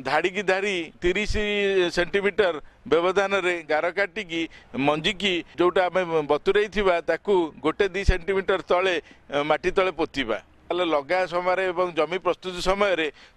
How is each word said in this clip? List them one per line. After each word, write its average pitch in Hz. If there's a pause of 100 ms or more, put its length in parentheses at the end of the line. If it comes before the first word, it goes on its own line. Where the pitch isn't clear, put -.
ଧାଡ଼ିକି 160
ଧାଡ଼ି 190 (260)
ତିରିଶ 190 (600)
ସେଣ୍ଟିମିଟର 180 (260)
ବ୍ୟବଧାନରେ 180
ଗାର 156
କାଟିକି 170 (260)
ମଞ୍ଜିକି 160 (140)
ଯୋଉଟା 180
ଆମେ 175 (200)
ବତୁରେଇଥିବା, 185
ତାକୁ 165
ଗୋଟେ 156
ଦି 185
ସେଣ୍ଟିମିଟର 190
ତଳେ, 180 (280)
ଅ, 143
ମାଟି 151
ତଳେ 185
ପୋତିବା। 139
ତାହେଲେ -
ଲଗା 160
ସମୟରେ 180
ଏବଂ 175
ଜମି 160
ପ୍ରସ୍ତୁତି 180
ସମୟରେ 185 (260)